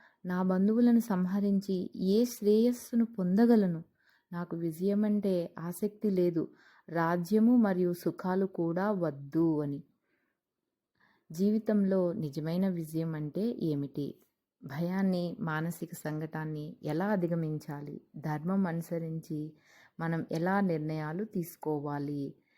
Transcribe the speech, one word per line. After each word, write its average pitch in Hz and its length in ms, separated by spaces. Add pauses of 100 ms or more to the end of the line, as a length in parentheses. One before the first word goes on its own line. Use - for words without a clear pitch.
(260)
నా 180 160
బంధువులను 214 560
సంహరించి 196 1000
ఏ 196 280
శ్రేయస్సును 233 800
పొందగలను? 190 800 (480)
నాకు 175 240
విజయమంటే 190 1040
ఆసక్తి 180 520
లేదు, 175 380 (400)
రాజ్యము 175 680
మరియు 185 360
సుఖాలు 185 540
కూడా 180 440
వద్దు" 156 720
అని. 143 220 (1500)
జీవితంలో 196 800
నిజమైన 160 560
విజయం 160 460
అంటే 156 440
ఏమిటి? 143 560 (500)
భయాన్ని, 175 760
మానసిక 160 540
సంకటాన్ని 156 880
ఎలా 156 240
అధిగమించాలి? 156 920 (160)
ధర్మం 160 500
అనుసరించి 160 880 (460)
మనం 165 320
ఎలా 180 280
నిర్ణయాలు 156 640
తీసుకోవాలి? 147 1120 (240)